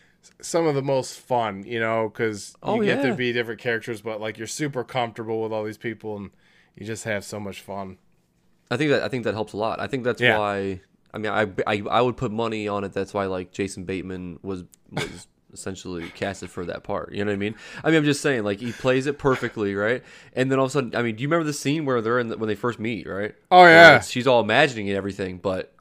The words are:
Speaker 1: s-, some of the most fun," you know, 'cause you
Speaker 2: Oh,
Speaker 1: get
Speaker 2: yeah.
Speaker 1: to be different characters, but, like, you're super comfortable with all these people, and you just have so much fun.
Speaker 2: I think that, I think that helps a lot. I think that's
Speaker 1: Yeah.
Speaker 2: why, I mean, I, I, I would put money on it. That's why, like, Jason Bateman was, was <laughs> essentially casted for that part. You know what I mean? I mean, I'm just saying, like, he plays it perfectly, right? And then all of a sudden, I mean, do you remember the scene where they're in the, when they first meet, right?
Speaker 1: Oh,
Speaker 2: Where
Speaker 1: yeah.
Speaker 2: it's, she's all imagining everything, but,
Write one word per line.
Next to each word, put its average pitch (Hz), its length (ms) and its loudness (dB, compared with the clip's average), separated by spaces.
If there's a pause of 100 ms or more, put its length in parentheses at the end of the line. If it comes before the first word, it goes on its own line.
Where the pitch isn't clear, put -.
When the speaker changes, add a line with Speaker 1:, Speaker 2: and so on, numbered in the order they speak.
(240)
Speaker 1:
s-, - 80 -20 (100)
some 165 240 -2
of 151 100 2
the 135 80 -2
most 135 360 -2
fun," 107 440 -4
you 117 160 -6
know, 113 300 0
'cause 107 460 -6 (100)
you - 80 -2
Speaker 2:
Oh, 226 80 0
Speaker 1:
get 233 220 0
Speaker 2:
yeah. 262 80 0
Speaker 1:
to 202 40 -4
be 123 160 -2
different 117 300 -4
characters, 113 400 -6
but, 110 180 -8
like, 110 200 -8
you're 110 80 -10
super 139 360 -6
comfortable 113 600 -4
with 110 100 -6
all 107 100 -4
these 107 140 -10
people, 107 400 -10
and 98 140 -12 (440)
you 101 100 -16
just 107 180 -10
have 104 200 -4
so 107 160 -12
much 101 220 -12
fun. 98 360 -12 (760)
Speaker 2:
I 123 60 0
think 151 140 0
that, 117 120 2
I - 60 -4
think 123 160 -6
that 104 80 0
helps 107 200 -6
a 98 40 -10
lot. 110 240 -2
I 101 60 -6
think 123 160 -6
that's 117 180 -2
Speaker 1:
Yeah. 120 160 4
Speaker 2:
why, 98 440 -2 (320)
I - 40 -10
mean, 107 140 -4
I, 107 160 2 (200)
I, 104 220 0
I 113 120 2
would 123 160 0
put 120 140 -4
money 110 360 -4
on 101 160 -2
it. 98 100 -8
That's 98 220 -4
why, 101 100 0
like, 92 260 -6
Jason 98 320 -6
Bateman 92 600 -8
was, 92 200 -8 (280)
was 85 360 -10 (120)
<laughs> - 140 -20
essentially 90 560 -10
casted 95 420 -8
for 92 140 -10
that - 180 -10
part. 95 280 -8
You 101 140 -4
know 104 60 0
what - 20 0
I 101 40 -2
mean? 104 180 -4 (280)
I - 40 -2
mean, 160 100 6
I'm 151 80 4
just 143 160 2
saying, 131 220 0
like, 101 160 -2
he 120 120 -6
plays 131 360 0
it 139 100 -2
perfectly, 113 560 0
right? 110 300 0 (300)
And 131 180 0
then 135 80 2
all 135 60 4
of 131 40 -2
a 131 40 -6
sudden, 131 220 -2
I 113 60 0
mean, 117 140 -2
do 113 80 -8
you 143 40 -4
remember 165 180 0
the 151 80 -2
scene 147 320 -2
where 127 140 0
they're 113 200 0
in 117 100 -2
the, 110 80 -6
when 110 100 -4
they 107 80 -2
first 120 240 -4
meet, 110 280 -6
right? 98 260 -8 (160)
Speaker 1:
Oh, 180 120 12
Speaker 2:
Where 175 120 12
Speaker 1:
yeah. 165 240 12
Speaker 2:
it's, - 120 -4
she's 127 180 -2
all 123 120 6
imagining 110 520 2
everything, 95 480 -4
but, 92 420 -4